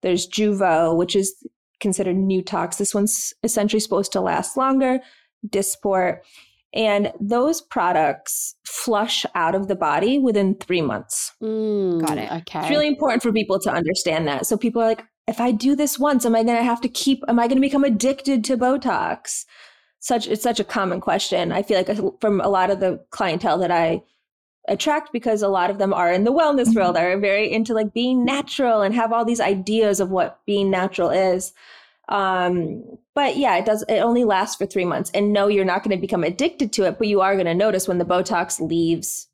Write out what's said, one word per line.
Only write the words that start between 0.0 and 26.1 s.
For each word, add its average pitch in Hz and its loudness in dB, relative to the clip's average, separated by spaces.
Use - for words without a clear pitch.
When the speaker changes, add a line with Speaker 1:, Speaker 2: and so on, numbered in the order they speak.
Speaker 1:
there's 185 -2
Jeuveau, 180 2
which 180 0
is 196 0
considered 185 -2
Nutox. 185 -2
This 202 -2
one's - -2
essentially 214 0
supposed 196 -2
to 190 -2
last 180 -2
longer, 262 2
Dysport. 190 0
And 208 0
those 240 0
products - -2
flush - -2
out 175 0
of 196 -2
the 190 0
body 170 2
within 208 2
three 180 -2
months. - -4
Speaker 2:
Mm, 214 0
Speaker 3:
Got 156 -2
it. 107 -6
Speaker 2:
okay. 165 -8
Speaker 1:
It's 160 -2
really 302 2
important 269 0
for 233 0
people 196 0
to 196 -2
understand 160 -2
that. 135 -2
So 226 0
people 233 0
are 226 2
like, 226 0
"If 226 -4
I 247 2
do 247 2
this 285 -2
once, 269 2
am 226 4
I 226 4
gonna 233 2
have 233 0
to 254 -4
keep, - 0
am 233 2
I 233 4
gonna 262 4
become 277 2
addicted 269 0
to 262 0
Botox?" 254 -2
Such, 233 -2
it's 214 -2
such 214 0
a - 0
common 185 -4
question. 175 -2
I 185 -2
feel 208 0
like 190 -2
from 202 2
a 175 0
lot 190 2
of 190 0
the 185 -2
clientele 175 -2
that 180 0
I 165 2
attract 302 -2
because 226 0
a 202 0
lot 185 2
of 196 -2
them 196 2
are 175 2